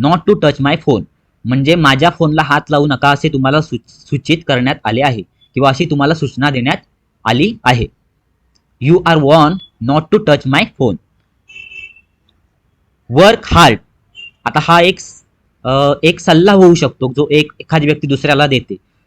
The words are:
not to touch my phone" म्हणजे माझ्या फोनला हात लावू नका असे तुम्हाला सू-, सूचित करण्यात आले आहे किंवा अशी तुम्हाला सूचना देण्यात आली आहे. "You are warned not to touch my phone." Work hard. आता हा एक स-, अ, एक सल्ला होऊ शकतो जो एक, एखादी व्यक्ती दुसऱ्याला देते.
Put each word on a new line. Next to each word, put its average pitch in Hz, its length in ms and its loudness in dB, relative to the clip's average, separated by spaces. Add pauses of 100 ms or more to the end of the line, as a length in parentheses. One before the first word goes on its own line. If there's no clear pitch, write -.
not 170 120 2
to 208 180 0
touch 143 260 -2
my 143 140 0
phone" 127 280 -2 (420)
म्हणजे 135 300 0
माझ्या 143 340 2
फोनला 156 320 -2
हात 147 280 -2
लावू 147 180 0
नका 143 220 0
असे 143 200 -2
तुम्हाला 139 320 0
सू-, 127 160 -10 (100)
सूचित - 500 -6 (100)
करण्यात 135 360 -2
आले 110 180 -2
आहे 123 200 -2
किंवा - 480 -4
अशी 151 160 -2
तुम्हाला 143 280 -2
सूचना 147 360 -4
देण्यात 135 280 -4 (480)
आली 151 380 -2
आहे. 123 240 0 (1000)
"You 170 120 4
are 165 200 0
warned 151 380 2 (320)
not 151 120 0 (120)
to 214 60 2
touch 139 340 -2
my 175 100 0
phone." 127 320 -4 (2250)
Work 202 400 2
hard. 139 180 4 (680)
आता 151 160 -4
हा 170 200 2
एक 185 180 0
स-, - 240 -20 (400)
अ, 139 300 0 (100)
एक 170 160 0
सल्ला 175 320 2
होऊ 185 220 6
शकतो 131 380 -4
जो 139 200 -2
एक, 151 280 0
एखादी 160 260 -2
व्यक्ती 151 220 -2
दुसऱ्याला 143 400 0
देते. 123 280 -4 (320)